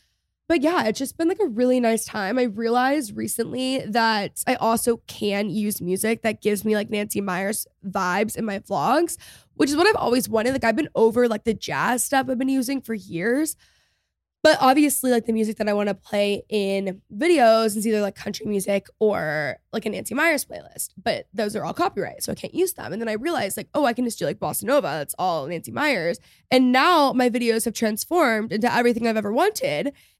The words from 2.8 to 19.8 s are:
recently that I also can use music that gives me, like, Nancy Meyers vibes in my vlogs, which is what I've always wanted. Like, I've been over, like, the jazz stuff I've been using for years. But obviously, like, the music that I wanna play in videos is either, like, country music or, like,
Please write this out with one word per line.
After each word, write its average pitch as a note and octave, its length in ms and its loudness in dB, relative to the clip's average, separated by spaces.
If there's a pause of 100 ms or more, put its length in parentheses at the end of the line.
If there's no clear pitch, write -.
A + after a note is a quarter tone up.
recently B3 680 -4
that G#3+ 580 0
I B3+ 80 2
also A#3 440 0 (100)
can G3+ 420 -2
use G#3 320 -4
music F#3+ 400 -2
that G#3+ 220 -4
gives G#3 200 0
me, G#3+ 120 2
like, G#3 160 -4
Nancy G#3 300 -4
Meyers G3 440 -4 (180)
vibes G3 540 -2
in A3+ 80 -4
my G3 140 -4
vlogs, A3+ 580 0 (380)
which C#4+ 160 2
is D4 40 0
what F4 120 6
I've G#4+ 80 4
always A#3 340 0
wanted. A3 220 0
Like, C4+ 120 -2
I've A3+ 120 4
been D#4 180 -2
over, A3+ 340 4
like, G#3+ 160 -2
the A3 120 0
jazz A#3+ 480 -2
stuff C4 260 0
I've B3+ 80 -2
been C4 120 0
using C4+ 320 0
for A3+ 120 -6
years. G#3+ 640 -2 (880)
But D#4 180 6
obviously, C4+ 480 4
like, A#3 160 2
the A3+ 80 0
music A3 240 -2
that G#3+ 100 -2
I G#3 60 2
wanna G3+ 220 0
play G3+ 540 -2
in G3 520 -2 (100)
videos A3+ 640 4
is A3 120 -2
either, G#3+ 140 2
like, G3 120 -2
country - 320 -10
music G3+ 400 -2 (140)
or, D#3 580 0 (140)
like, A3 160 -4